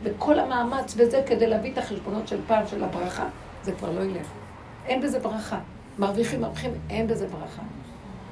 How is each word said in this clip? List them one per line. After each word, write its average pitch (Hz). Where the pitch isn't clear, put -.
וכל 214
המאמץ 254
וזה 240
כדי 226
להביא 208
את -
החשבונות 208
של 202
פעם 214
של 185
הברכה, 180
זה 196
כבר 185
לא 180
ילך. 185
אין 262
בזה 262
ברכה. 214
מרוויחים, 214
מרוויחים, 226
אין 220
בזה 202
ברכה. 156